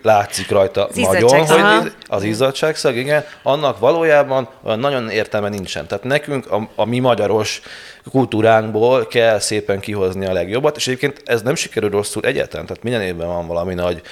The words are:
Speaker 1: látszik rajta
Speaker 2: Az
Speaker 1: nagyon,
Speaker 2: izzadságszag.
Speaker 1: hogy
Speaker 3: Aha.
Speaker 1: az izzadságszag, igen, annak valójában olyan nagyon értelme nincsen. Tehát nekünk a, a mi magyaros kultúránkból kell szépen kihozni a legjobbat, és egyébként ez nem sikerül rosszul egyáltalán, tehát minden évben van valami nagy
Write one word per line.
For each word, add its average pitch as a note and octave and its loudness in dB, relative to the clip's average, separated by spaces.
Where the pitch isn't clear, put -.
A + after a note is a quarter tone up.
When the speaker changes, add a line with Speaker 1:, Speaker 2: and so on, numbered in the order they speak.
Speaker 1:
látszik G2+ 2
rajta G2 2
Speaker 2:
Az - -8
Speaker 1:
nagyon, F#2+ 2
Speaker 2:
izzadságszag. D3 6
Speaker 1:
hogy - 2
Speaker 3:
Aha. G#3+ 4
Speaker 1:
az G2+ -4
izzadságszag, C3+ 0
igen, C#3 -2
annak C3+ 0
valójában C#3 2
olyan A2 -2
nagyon B2+ -2
értelme G#2 -2
nincsen. F#2 -8
Tehát G2+ -6
nekünk C#3 -4
a, G#2+ -2
a G#2+ 0
mi A#2 -2
magyaros G#2+ 0
kultúránkból A2 2
kell A2+ 4
szépen G2+ -2
kihozni F#2+ -2
a F#2 -2
legjobbat, G2 0
és - -6
egyébként C3 -4
ez A#2 -2
nem B2 0
sikerül G#2 -4
rosszul G2+ -2
egyáltalán, B2 -4
tehát - -12
minden A#2 -2
évben F2 -6
van F2 -4
valami E2+ -4
nagy F2 -4